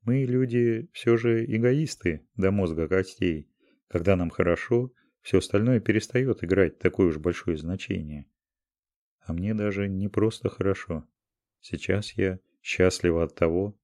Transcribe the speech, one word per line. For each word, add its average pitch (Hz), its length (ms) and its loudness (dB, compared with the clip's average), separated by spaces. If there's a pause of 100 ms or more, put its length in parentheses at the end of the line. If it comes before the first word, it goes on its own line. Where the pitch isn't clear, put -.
Мы, 131 240 0
люди, 120 640 0
все - 240 2
же 113 300 2
эгоисты 117 880 0
до 95 160 2
мозга 82 380 0
костей. 90 600 -2 (380)
Когда 90 300 2
нам 87 120 0
хорошо, 107 600 0 (300)
все - 160 0
остальное 110 420 2
перестает 110 640 -2
играть 90 360 2
такое 92 280 2
уж 78 100 0
большое 85 380 -2
значение. 78 680 -8 (960)
А - 120 -12
мне 95 220 -4
даже 101 340 -2
не 98 220 -4
просто - 400 -2
хорошо. - 580 -4 (540)
Сейчас - 560 -4
я 92 240 -2 (200)
счастлива 87 600 2
от 82 120 -6
того 90 480 0